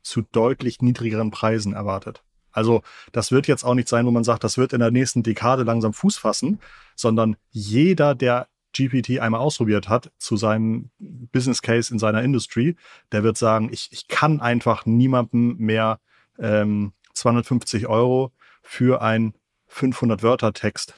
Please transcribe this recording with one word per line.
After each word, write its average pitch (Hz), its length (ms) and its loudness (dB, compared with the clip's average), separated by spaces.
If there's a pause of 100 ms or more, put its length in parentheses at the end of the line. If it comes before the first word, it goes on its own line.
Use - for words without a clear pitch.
zu - 220 -6
deutlich 120 580 0
niedrigeren 113 520 0
Preisen 110 400 -2
erwartet. 98 500 -8 (300)
Also 110 300 2 (280)
das - 220 -4
wird 139 160 2
jetzt 139 160 0
auch 123 100 2
nicht 123 140 0
sein, 120 180 2
wo 120 60 2
man 117 100 2
sagt, 113 220 -2
das 113 140 -2
wird 127 140 0
in 127 60 -2
der 117 140 2
nächsten 123 320 0
Dekade 117 400 0
langsam 110 280 0
Fuß - 260 -2
fassen, 127 420 -2 (340)
sondern 110 420 0 (140)
jeder, 143 640 2
der 123 320 0 (260)
G 135 160 0
P 123 140 0
T 123 160 -2
einmal 113 220 0
ausprobiert 107 480 0
hat - 300 -2
zu - 180 -4
seinem 110 640 -2
Business 127 640 -4
Case 117 300 0
in 113 60 -2
seiner 107 240 0
Industry, 131 540 -2 (340)
der 104 140 0
wird 113 120 2
sagen, 110 360 2
ich, - 180 -12
ich - 160 -16
kann 151 340 2
einfach 120 460 0
niemandem 120 720 2
mehr, 110 400 0 (400)
ähm, 104 540 0 (200)
zweihundertfünfzig 120 760 -2
Euro 127 440 0 (300)
für 127 400 0
ein 113 320 0 (360)
fünfhundert 117 520 -2
Wörter 117 320 2
Text - 440 -6